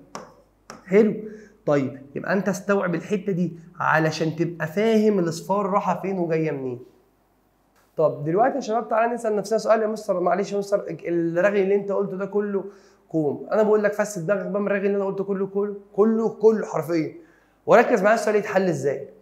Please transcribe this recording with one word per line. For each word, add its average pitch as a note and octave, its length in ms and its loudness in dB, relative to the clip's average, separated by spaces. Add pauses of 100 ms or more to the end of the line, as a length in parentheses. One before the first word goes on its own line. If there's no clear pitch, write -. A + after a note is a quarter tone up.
(840)
حلو؟ G3+ 300 4 (500)
طيب، C#3+ 360 0 (140)
يبقى - 180 -4
انت G3+ 160 0
استوعب G3 460 -2
الحته G3+ 360 -4
دي F3 220 0 (260)
علشان D#3 560 0
تبقى E3 320 -4
فاهم G#3+ 520 2
الاصفار F3+ 460 -2
رايحه F#3+ 360 0
فين F#3+ 180 -4
وجايه D#3+ 320 0
منين. C3 280 -6 (1160)
طب C#3+ 260 0
دلوقتي G3 320 2
يا C4 60 -4
شباب، G#3+ 280 -4
تعالى A#3 240 0
نسال A3 220 -2
نفسنا G#3 220 -2
سؤال: G#3+ 240 2
"يا G#3+ 60 0
مستر، G#3 320 -4
معلش F#3 340 0
يا G3+ 40 -2
مستر، G3+ 280 -2 (220)
الرغي E3+ 560 0
اللي F#3+ 120 2
انت G3+ 160 -2
قلته G3 260 -2
ده G3 80 -6
كله G3+ 380 -2 (460)
كوم." D#3 420 -2
انا G#3+ 120 4
بقول G#3+ 200 4
لك: G3+ 100 2
"فس G3+ 260 -4
دماغك F3+ 260 -2
بقى F#3+ 160 -2
من G3+ 60 -2
الرغي G3+ 200 0
اللي G3+ 100 0
انا G3 80 -2
قلته G3 180 -4
كله، G3 240 -4
كله، G3+ 280 -4 (200)
كله، A3+ 340 4
كله A3 360 4
حرفياً، D#3 480 -2 (520)
وركز A3 360 6
معايا G#3 140 4
السؤال A3 200 0
يتحل G3 320 0
ازاي." C#3 420 -2 (120)